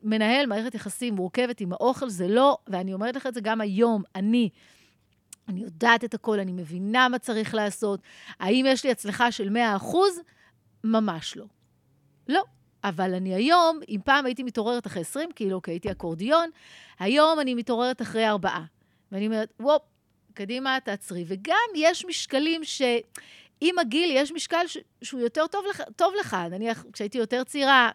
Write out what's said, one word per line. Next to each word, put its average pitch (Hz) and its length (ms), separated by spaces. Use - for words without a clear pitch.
מנהל 220 420
מערכת 226 300
יחסים 214 400
מורכבת 226 460
עם 180 120
האוכל, 247 360
זה 180 180
לא, 247 300
ואני 190 260
אומרת 226 220
לך 277 120
את 254 60
זה 240 80
גם 220 200
היום, 214 420
אני, 220 340
אני 185 140
יודעת 226 420
את 233 100
הכל, 214 260
אני 190 120
מבינה 185 580
מה 240 100
צריך 220 360
לעשות. 202 440
האם 233 280
יש 262 160
לי 269 80
הצלחה 226 400
של 196 180
מאה 220 260
אחוז? 349 440
ממש 214 540
לא. - 80
לא. 320 160
אבל 185 300
אני 185 220
היום, 330 440
אם 208 160
פעם 277 200
הייתי 254 180
מתעוררת 240 440
אחרי 185 140
עשרים 302 300
קילו, 190 300
כי - 100
הייתי 175 200
אקורדיון, 208 580
היום 302 400
אני 262 140
מתעוררת 240 480
אחרי 220 280
ארבעה. 190 340
ואני 196 140
אומרת, 220 340
"וופ, 285 220
קדימה, 262 520
תעצרי." 202 420
וגם 196 280
יש 330 300
משקלים 320 580
ש-, - 180
עם 359 180
הגיל 320 340
יש 277 180
משקל 339 360
ש-, 311 100
שהוא 254 200
יותר 269 260
טוב 392 220
לך, 339 140
טוב 359 240
לך. 339 180
נניח, 220 420
כשהייתי 208 240
יותר 240 260
צעירה, 269 520